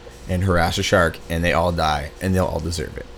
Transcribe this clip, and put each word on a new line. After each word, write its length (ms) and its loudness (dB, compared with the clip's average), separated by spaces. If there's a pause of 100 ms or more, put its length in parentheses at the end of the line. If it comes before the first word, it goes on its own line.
(280)
and 160 0
harass 340 2
a 60 0
shark, 340 4 (100)
and 160 0
they 80 4
all 200 2
die, 380 0 (120)
and 120 0
they'll 120 2
all 140 -2
deserve 360 -6
it. 100 -12 (120)